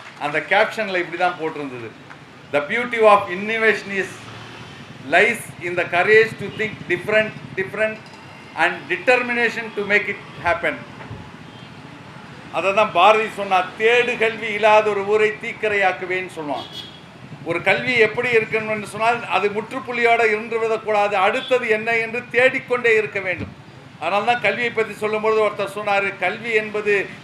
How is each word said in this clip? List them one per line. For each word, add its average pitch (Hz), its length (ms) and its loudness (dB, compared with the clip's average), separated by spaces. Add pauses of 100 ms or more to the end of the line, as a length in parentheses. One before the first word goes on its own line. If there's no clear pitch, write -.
(200)
அந்த 147 180 -2
கேப்ஷனில் 196 600 0
இப்படி 170 180 -4
தான் 180 240 0
போட்டிருந்தது, 139 500 -6 (600)
"The 147 140 0
beauty 233 360 -2
of 208 260 8
innovation 208 640 0
is 190 160 -2 (1040)
lies 202 560 2
in 175 100 -6
the 175 80 0
courage 208 460 4 (100)
to 202 240 -6
think 208 80 -4 (160)
different, 208 420 0 (260)
different 202 400 -2 (600)
and 165 360 0
determination 240 720 0 (120)
to 208 120 -2
make 202 200 2
it 202 80 -6 (280)
happen." 165 300 0 (1800)
அதை 180 220 0
தான் 208 180 4
பாரதி 208 440 6
சொன்னார், 190 300 0 (120)
"தேடு 233 400 2
கல்வி 220 340 -2
இல்லாத 214 380 6
ஒரு 196 160 -2
ஊரை 214 260 2 (100)
தீக்கரையாக்குவேன்னு" 190 920 -2
சொல்லுவான். 143 300 -6 (800)
ஒரு 165 180 -4
கல்வி 240 340 0
எப்படி 226 320 2
இருக்கணும்னு 214 560 0
சொன்னால், 220 440 -2
அது 185 200 2
முற்றுப்புள்ளியோட 233 760 0
இருந்துவிடக்கூடாது, 214 880 0
அடுத்தது 233 560 2
என்ன 220 280 2
என்று 226 340 -2
தேடிக்கொண்டே 240 680 2
இருக்க 208 240 0
வேண்டும். 180 320 -6 (480)
அதனால 190 240 0
தான் 240 160 2
கல்வியை 226 300 0
பற்றி 214 360 -2
சொல்லும்பொழுது 214 420 2
ஒருத்தர் 202 220 -4
சொன்னார், 202 480 0
"கல்வி 220 340 -4
என்பது 208 540 0 (180)